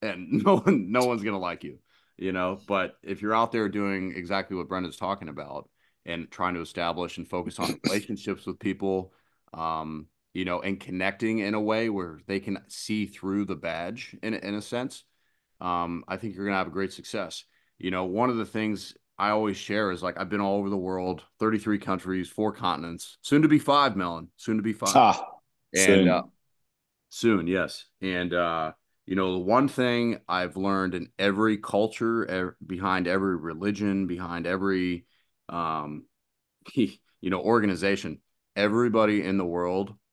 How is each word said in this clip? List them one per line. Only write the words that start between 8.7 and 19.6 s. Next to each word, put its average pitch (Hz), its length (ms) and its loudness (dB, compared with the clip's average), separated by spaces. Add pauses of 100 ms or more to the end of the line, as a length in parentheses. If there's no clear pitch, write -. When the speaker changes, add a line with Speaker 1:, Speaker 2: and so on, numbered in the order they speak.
Speaker 1:
um, 80 540 -6 (260)
you 92 120 -4
know, 87 160 -2
and 98 180 -4
connecting 98 600 -2
in 104 140 -2
a 107 80 0
way 110 280 0
where 87 380 -6
they 98 140 -2
can 98 260 -6
see 107 380 -4
through 98 400 -4
the 92 100 -6
badge 87 640 -8
in, 110 120 -4
in 101 220 -6
a 104 60 -6
sense, 123 440 -8 (560)
um, 87 480 -2
I 95 80 -4
think 101 180 -8
you're 98 100 -6
gonna 98 120 0
have 90 100 0
a 82 40 -10
great 92 200 -4
success. - 540 -10 (340)
You 92 120 -4
know, 92 140 -2
one 110 240 2
of 120 60 0
the 110 100 -2
things 107 480 -4 (240)
I 101 120 2
always 107 260 2
share 104 360 -2